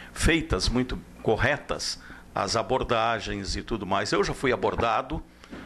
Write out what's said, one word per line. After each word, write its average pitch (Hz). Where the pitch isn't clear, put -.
feitas, 151
muito 123
corretas, -
as 101
abordagens 110
e 101
tudo 104
mais. 98
Eu 202
já 156
fui 127
abordado, 113